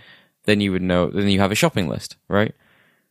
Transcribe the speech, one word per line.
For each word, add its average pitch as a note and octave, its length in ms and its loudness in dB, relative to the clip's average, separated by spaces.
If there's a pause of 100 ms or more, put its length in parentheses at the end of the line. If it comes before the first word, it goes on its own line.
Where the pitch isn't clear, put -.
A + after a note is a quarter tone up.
(460)
then G#2 160 4
you G2 100 0
would F2+ 120 -2
know, F2+ 260 2
then G2+ 180 -2
you G2 140 2
have G2 100 2
a A2 40 -2
shopping G#2+ 340 0
list, - 260 -10 (140)
right? G2+ 240 0 (580)